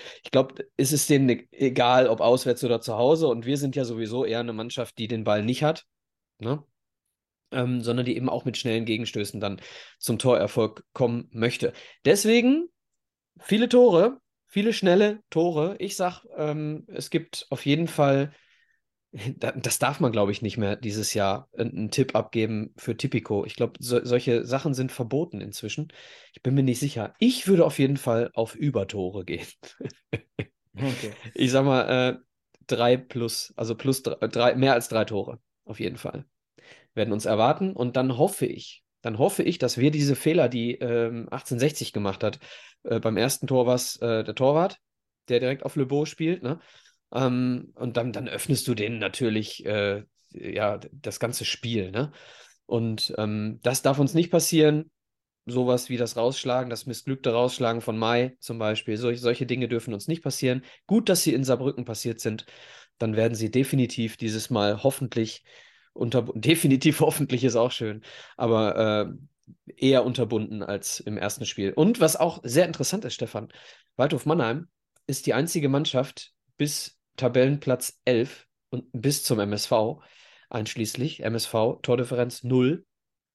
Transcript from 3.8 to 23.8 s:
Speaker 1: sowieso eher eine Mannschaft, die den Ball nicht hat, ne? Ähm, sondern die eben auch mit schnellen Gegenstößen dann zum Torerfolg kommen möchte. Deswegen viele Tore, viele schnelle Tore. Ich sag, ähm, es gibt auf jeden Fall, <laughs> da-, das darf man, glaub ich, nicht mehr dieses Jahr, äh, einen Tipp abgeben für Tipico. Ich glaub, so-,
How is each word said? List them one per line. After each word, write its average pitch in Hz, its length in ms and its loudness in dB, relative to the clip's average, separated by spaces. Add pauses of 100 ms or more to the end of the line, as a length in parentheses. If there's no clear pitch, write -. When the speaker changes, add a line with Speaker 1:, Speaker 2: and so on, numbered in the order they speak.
Speaker 1:
sowieso 113 420 -4
eher 113 160 -2
eine 120 120 -6
Mannschaft, 117 460 -8
die 113 80 -4
den 110 160 -4
Ball 104 200 2
nicht 123 200 0
hat, 151 220 0 (520)
ne? 139 260 -6 (920)
Ähm, 123 280 -2
sondern 120 240 -2
die 123 100 -2
eben 123 140 -2
auch - 160 -4
mit 123 100 -4
schnellen 113 300 -2
Gegenstößen 110 560 -4
dann 98 180 -4 (400)
zum 117 180 -2
Torerfolg 110 760 2
kommen 117 400 -2
möchte. 117 400 -2 (320)
Deswegen 240 640 4 (720)
viele 220 260 2
Tore, 240 540 6 (340)
viele 214 200 2
schnelle 208 560 4
Tore. 165 500 0
Ich 190 160 -8
sag, 180 300 -4 (100)
ähm, 151 520 -4
es - 220 -10
gibt - 420 -6
auf - 140 -6
jeden 156 220 2
Fall, 139 460 2 (800)
<laughs> 127 240 -10
da-, - 160 -4
das - 260 -4
darf 139 220 0
man, 131 100 4
glaub 104 180 2
ich, 104 120 -6
nicht 104 160 -4
mehr 104 180 0
dieses 107 380 -4
Jahr, 101 400 -2
äh, - 80 -4
einen 107 280 -4
Tipp - 260 0
abgeben 110 600 -2
für - 220 -6
Tipico. 110 480 -2
Ich - 100 -14
glaub, - 240 -4
so-, 120 240 0